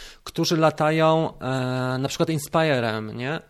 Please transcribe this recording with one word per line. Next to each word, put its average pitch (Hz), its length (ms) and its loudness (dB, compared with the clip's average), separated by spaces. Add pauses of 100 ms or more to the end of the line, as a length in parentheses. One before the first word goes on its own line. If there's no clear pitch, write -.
(240)
którzy 165 340 -2
latają, 160 840 2
e, - 40 -10 (560)
na 135 80 0
przykład 160 220 -2
Inspirem, 123 880 0
nie? 135 220 -6 (100)